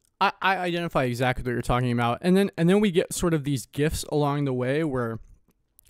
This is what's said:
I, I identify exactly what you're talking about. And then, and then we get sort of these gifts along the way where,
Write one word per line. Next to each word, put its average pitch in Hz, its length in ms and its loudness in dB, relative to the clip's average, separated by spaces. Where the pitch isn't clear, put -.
I, 196 200 2
I 190 180 2
identify 170 460 -2
exactly 123 380 0
what 123 80 -4
you're 120 100 -2
talking 123 300 0
about. 120 320 0
And 180 140 4
then, 196 200 2
and 170 140 2
then 196 100 6
we 208 120 2
get 170 200 0
sort 170 220 0
of 147 80 0
these 135 240 -4
gifts - 460 -4
along 147 320 0
the 135 80 -2
way 131 320 -2
where, 123 340 -4